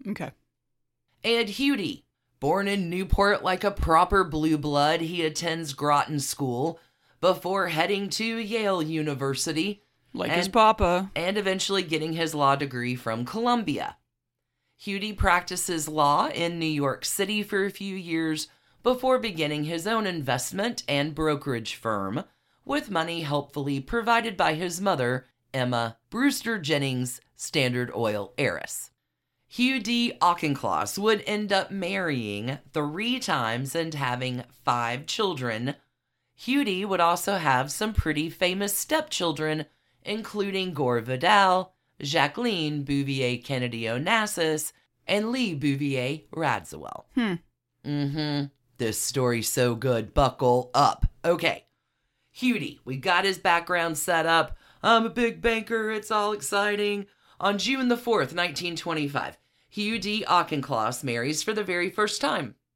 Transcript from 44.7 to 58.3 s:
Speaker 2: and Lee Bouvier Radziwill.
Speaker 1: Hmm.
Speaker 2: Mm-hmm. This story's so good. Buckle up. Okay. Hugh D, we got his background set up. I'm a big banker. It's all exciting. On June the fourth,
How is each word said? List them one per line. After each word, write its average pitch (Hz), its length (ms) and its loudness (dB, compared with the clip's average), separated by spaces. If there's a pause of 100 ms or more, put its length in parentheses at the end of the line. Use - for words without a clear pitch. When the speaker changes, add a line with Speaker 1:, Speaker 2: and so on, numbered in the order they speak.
Speaker 2:
and 208 240 0
Lee 240 240 -2
Bouvier 139 640 0 (140)
Radziwill. 107 720 -4 (100)
Speaker 1:
Hmm. 220 180 0 (520)
Speaker 2:
Mm-hmm. 143 600 -2 (320)
This 110 240 -2
story's 120 480 0
so 123 240 2
good. 113 400 -2
Buckle 127 600 4
up. 131 320 6 (180)
Okay. 165 400 0 (640)
Hugh 247 280 0
D, 110 260 -8
we 135 120 -6
got 180 280 2
his 190 140 0
background 170 580 2
set 165 300 2
up. 165 280 4 (280)
I'm 226 240 4
a - 20 -4
big 226 320 0
banker. 226 480 0
It's 214 220 -6
all 208 220 2
exciting. 208 760 0 (320)
On 202 180 0
June 262 300 0
the 240 100 4
fourth, 170 380 0